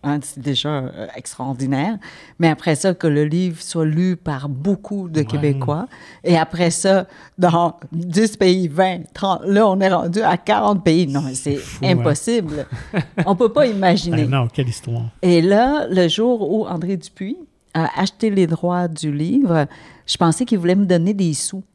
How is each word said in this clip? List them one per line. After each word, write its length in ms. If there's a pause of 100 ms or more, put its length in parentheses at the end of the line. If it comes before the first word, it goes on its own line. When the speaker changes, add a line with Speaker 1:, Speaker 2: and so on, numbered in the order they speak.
Speaker 1:
Hein, 200
c'est 180
déjà, 280
euh, 360 (100)
extraordinaire. 800 (440)
Mais 100
après 240
ça, 220
que 100
le 180
livre 380
soit 240
lu 320
par 320
beaucoup 600
de 100
Speaker 2:
Ouais. 80
Speaker 1:
Québécois, 580 (380)
et 160
après 320
ça, 340 (320)
dans 400 (140)
dix 440
pays, 320
vingt, 340 (120)
trente, 320
là, 220
on 120
est 140
rendu 300
à 140
quarante 460
pays. 220
Non, 160
mais 140
c'est 220
Speaker 2:
C'est 0
fou, 280
hein. 140
Speaker 1:
impossible. 680 (280)
Speaker 2:
<laughs> 340
Speaker 1:
On 80
peut 180
pas 140
imaginer. 560
Speaker 2:
Ben 80
non, 200
quelle 180
histoire. 340 (180)
Speaker 1:
Et 180
là, 480
le 200
jour 440
où 140
André 320
Dupuis 400 (380)
a 260
acheté 300
les 160
droits 400
du 260
livre, 540 (400)
je 100
pensais 280
qu'il 120
voulait 160
me 140
donner 260
des 220
sous. 260 (140)